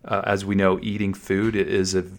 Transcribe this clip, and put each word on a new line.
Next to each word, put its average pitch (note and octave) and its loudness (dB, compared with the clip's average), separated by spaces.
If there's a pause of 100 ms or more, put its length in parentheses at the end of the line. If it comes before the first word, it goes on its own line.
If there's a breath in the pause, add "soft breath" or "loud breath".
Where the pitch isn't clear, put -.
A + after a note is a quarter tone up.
Uh, G2 -2
as G2+ 0
we G2 -2
know, F#2+ 4
eating G2+ -2
food G#2 0
is F#2+ 0
a F2+ 0 (140)